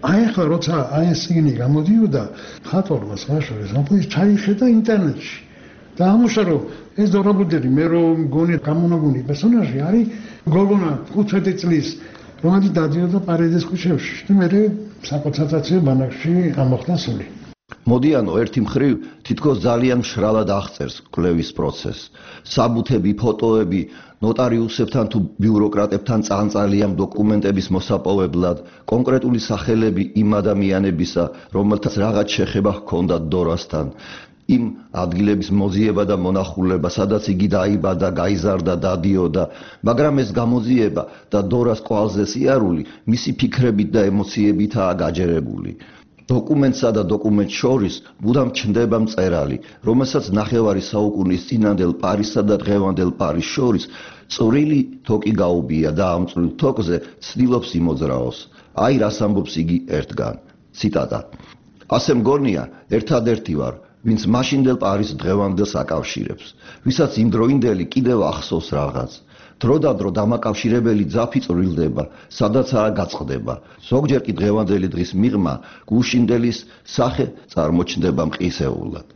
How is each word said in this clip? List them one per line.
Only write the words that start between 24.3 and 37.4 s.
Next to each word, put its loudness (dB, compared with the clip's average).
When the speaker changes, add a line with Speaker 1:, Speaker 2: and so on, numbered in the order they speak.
Speaker 2:
თუ -2
ბიუროკრატებთან 0
წანწალი 0
ამ 0
დოკუმენტების 0
მოსაპოვებლად, 0
კონკრეტული 0
სახელები 0
იმ 2
ადამიანებისა, 0
რომელთაც 0
რაღაც 0
შეხება 0
ჰქონდათ -2
დორასთან, -2
იმ 4
ადგილების 0
მოძიება 2
და 0
მონახულება, 0
სადაც 0
იგი 2